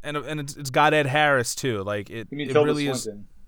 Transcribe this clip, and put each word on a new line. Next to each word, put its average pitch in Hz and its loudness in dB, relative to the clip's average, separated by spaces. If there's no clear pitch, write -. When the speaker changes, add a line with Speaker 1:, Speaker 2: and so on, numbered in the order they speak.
Speaker 1:
and, 147 -8
and 147 -6
it's, 147 -10
it's 139 -8
got 151 6
Ed 151 4
Harris, 139 2
too. 110 -4
Like, 104 -4
it, 110 -10
Speaker 2:
You 139 -10
mean 143 -6
Speaker 1:
it 131 0
Speaker 2:
Tilda 151 6
Speaker 1:
really 147 -2
is 123 -4
Speaker 2:
Swinton. 104 -10